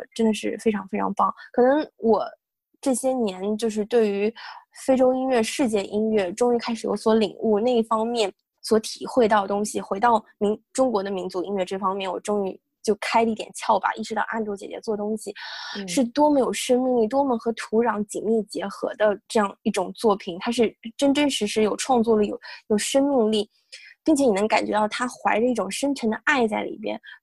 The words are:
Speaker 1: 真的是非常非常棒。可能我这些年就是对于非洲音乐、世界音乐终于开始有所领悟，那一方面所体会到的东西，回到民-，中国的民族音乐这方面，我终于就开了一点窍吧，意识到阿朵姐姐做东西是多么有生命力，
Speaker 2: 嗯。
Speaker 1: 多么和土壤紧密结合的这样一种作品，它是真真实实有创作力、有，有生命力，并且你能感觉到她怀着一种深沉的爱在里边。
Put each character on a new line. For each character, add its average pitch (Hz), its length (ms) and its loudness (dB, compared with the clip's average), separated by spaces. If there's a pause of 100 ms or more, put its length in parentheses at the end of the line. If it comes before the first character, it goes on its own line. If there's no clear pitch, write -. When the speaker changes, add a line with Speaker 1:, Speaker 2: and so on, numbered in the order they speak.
(140)
Speaker 1:
真 226 140 2
的 220 60 6
是 208 260 -4
非 226 120 0
常 196 180 -6
非 208 80 -4
常 196 180 -2
棒。 196 180 0 (180)
可 247 120 0
能 285 220 2 (120)
我 208 260 2 (560)
这 269 140 0
些 262 180 0
年 208 460 -2
就 226 120 -2
是 214 160 -2
对 220 260 2
于 202 200 0 (540)
非 262 100 4
洲 254 200 4
音 262 120 -2
乐、 247 140 2
世 240 260 0
界 214 160 0
音 220 280 -2
乐 196 200 2
终 240 220 0
于 233 60 0
开 233 160 -4
始 220 100 -6
有 202 100 -2
所 220 200 2
领 214 240 2
悟， 214 200 2
那 247 160 2
一 226 60 4
方 220 240 -2
面 233 260 -2 (300)
所 220 180 2
体 - 280 -8
会 233 200 4
到 208 140 4
的 196 60 -4
东 202 180 -2
西， 208 160 -6
回 196 180 -6
到 233 240 4 (140)
民-， 208 200 0 (140)
中 262 200 2
国 202 100 0
的 196 80 -4
民 185 180 -4
族 180 160 -4
音 202 120 -6
乐 185 100 -2
这 190 140 -6
方 196 160 -2
面， 190 140 -6
我 - 100 -6
终 208 260 -2
于 - 160 -8 (220)
就 208 180 0
开 233 240 2
了 226 60 2
一 - 20 -2
点 214 200 -8
窍 - 260 0
吧， 202 160 -2
意 220 80 -10
识 220 100 -10
到 220 140 -2
阿 226 120 -6
朵 208 160 -6
姐 196 120 -12
姐 - 120 -12
做 214 160 -6
东 214 220 -4
西 - 160 -12 (540)
是 180 160 2
多 285 260 2
么 285 100 4
有 202 140 0
生 247 300 0
命 254 140 2
力， 220 100 4
Speaker 2:
嗯。 - 20 -10
Speaker 1:
多 269 140 2
么 262 160 0
和 233 140 -2
土 226 300 0
壤 214 220 0
紧 - 180 -8
密 220 200 2
结 196 240 -8
合 - 260 -6
的 208 340 2
这 - 120 0
样 202 240 0
一 220 80 0
种 190 220 -2
作 208 220 2
品， 180 240 -8
它 233 120 -4
是 233 200 2 (240)
真 277 160 2
真 294 160 2
实 214 200 -2
实 214 160 0
有 202 120 0
创 240 280 2
作 220 160 4
力、 208 80 2
有， - 120 -8 (280)
有 214 100 2
生 277 320 2
命 226 220 2
力， 214 180 0 (540)
并 311 120 4
且 277 80 2
你 247 80 6
能 202 160 2
感 214 180 2
觉 214 60 -4
到 208 160 2
她 240 200 -4
怀 - 340 -2
着 240 40 4
一 254 80 2
种 196 160 -2
深 277 240 -2
沉 240 160 -2
的 220 140 0
爱 262 240 4
在 208 160 -2
里 - 140 -8
边。 214 220 -8 (240)